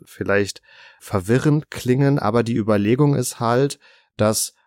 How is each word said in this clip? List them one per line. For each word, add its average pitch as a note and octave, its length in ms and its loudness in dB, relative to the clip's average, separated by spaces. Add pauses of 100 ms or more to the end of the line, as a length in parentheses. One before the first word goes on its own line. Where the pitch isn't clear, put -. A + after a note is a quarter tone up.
vielleicht G2 580 -4 (380)
verwirrend B2+ 720 0
klingen, C#3 480 0
aber A2+ 240 0
die A#2 140 -2
Überlegung A2 580 2
ist C3 260 -6
halt, B2 380 0 (380)
dass G#2+ 380 -2 (120)